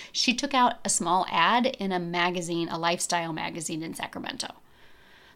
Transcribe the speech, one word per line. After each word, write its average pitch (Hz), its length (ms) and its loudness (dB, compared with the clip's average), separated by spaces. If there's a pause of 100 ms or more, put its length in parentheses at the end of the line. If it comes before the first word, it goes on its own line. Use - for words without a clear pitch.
(120)
she - 220 2
took 277 200 -2
out 247 300 4
a 202 60 -2
small 180 400 2
ad 208 360 4
in 196 260 -2
a 180 80 0
magazine, 175 680 -2
a 165 80 -6
lifestyle 170 560 0
magazine 165 500 -6
in 175 100 -8
Sacramento. - 640 -8 (800)